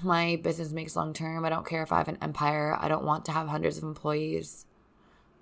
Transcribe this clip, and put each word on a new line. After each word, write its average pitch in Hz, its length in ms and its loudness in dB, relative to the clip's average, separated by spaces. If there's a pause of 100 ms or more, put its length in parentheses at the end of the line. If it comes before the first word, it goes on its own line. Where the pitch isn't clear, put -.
my 170 400 4
business 165 280 0
makes 160 240 -6
long 156 180 0
term. 160 320 -4
I 160 40 2
don't 160 160 0
care 160 180 -2
if - 80 -4
I - 80 6
have 165 100 0
an - 120 -6
empire. 151 580 2
I - 80 0
don't 156 180 2
want 151 200 2
to 160 60 -2
have 156 160 0
hundreds 151 300 0
of 156 60 -8
employees. 156 840 -2 (760)